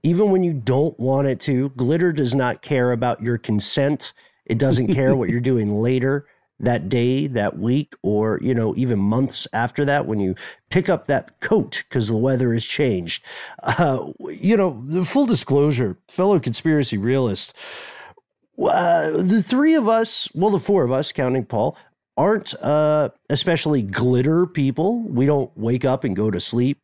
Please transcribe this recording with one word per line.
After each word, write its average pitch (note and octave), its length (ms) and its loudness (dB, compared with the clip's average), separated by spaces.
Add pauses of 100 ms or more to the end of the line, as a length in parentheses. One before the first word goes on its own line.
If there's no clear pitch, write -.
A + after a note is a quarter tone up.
Even F#3+ 280 2
when F#3 100 4
you E3+ 100 0
don't C3+ 460 0
want C3+ 300 0
it B2+ 100 -2
to, C3+ 380 0
glitter D#3+ 360 2
does C3+ 220 0
not B2 260 0
care B2 300 0
about A#2+ 320 -2
your A#2 160 -2
consent. C#3 760 -2 (320)
It A#2 140 -2
doesn't C3 340 2
care C3+ 220 2
what A#2+ 140 0
you're A#2 100 0
doing A#2 380 0
<laughs> G#2+ 40 0
later C3 460 0 (320)
that A#2+ 300 -2
day, C3 400 0
that G#2+ 280 -2
week, B2 460 -2
or, G#2 400 0
you B2+ 100 0
know, A2+ 240 0
even B2 220 0
months A2+ 540 0
after A#2+ 320 -2
that C#3+ 220 0
when G#2+ 120 -2
you F#2 160 -2 (360)
pick F#3 180 0
up E3+ 180 -2
that - 320 -4
coat - 500 -2
'cause A2 200 -2
the A2+ 80 0
weather B2 360 0
has A#2 120 -2
changed. F#2+ 600 -2 (380)
Uh, C3+ 460 0 (200)
you G#3+ 280 2
know, D#3 320 0
the F3 160 0
full C#4 200 2
disclosure, C#3 720 2 (120)
fellow F#3 320 2
conspiracy C3 580 0
realist, A#2+ 560 -2 (1040)
uh, E3+ 500 2
the F#3 300 2
three D4 340 2
of A#3 140 2
us, A3+ 460 0
well, G3+ 160 2
the G3 80 2
four F#3+ 240 2
of B2 80 0
us, C3+ 220 -2
counting B2+ 320 0
Paul, A#2+ 320 -2 (400)
aren't, G3 440 0
uh, D3+ 500 2 (200)
especially D3 520 0
glitter B2+ 640 2
people. F3 640 -2
We C3 180 2
don't C#3+ 300 0
wake A#2+ 280 -2
up C3 180 0
and G2 140 -2
go G#2+ 120 0
to F#2 120 -2
sleep B2 440 -2